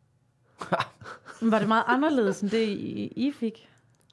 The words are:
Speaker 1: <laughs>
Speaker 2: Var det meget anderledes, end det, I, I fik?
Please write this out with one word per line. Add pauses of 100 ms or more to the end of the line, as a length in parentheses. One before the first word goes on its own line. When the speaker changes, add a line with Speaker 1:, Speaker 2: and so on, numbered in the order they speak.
(600)
Speaker 1:
<laughs>
Speaker 2:
Var
det
meget
anderledes,
end
det,
I,
I
fik? (440)